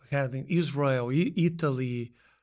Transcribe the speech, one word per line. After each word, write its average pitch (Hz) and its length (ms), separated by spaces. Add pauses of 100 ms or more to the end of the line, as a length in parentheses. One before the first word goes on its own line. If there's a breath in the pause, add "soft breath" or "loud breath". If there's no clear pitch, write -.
we - 160
had 131 180
in 131 120
Israel, 139 640
I-, 170 240
Italy, 131 760 (300)